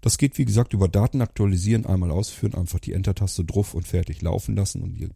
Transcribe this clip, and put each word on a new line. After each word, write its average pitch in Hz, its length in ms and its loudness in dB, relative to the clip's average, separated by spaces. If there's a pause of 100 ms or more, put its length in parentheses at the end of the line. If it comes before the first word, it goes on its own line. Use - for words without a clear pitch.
Das - 180 0
geht, 143 180 2
wie 143 80 2
gesagt, 113 300 2
über 95 140 4
Daten 110 340 2
aktualisieren, 104 640 2
einmal 90 240 2
ausführen, 98 440 -2
einfach 87 260 -2
die - 120 -8
Enter-Taste 92 520 0
drauf 90 280 0
und - 140 -4
fertig - 340 -2
laufen 95 360 -2
lassen 98 260 -2
und 87 160 -6
ihr - 180 -6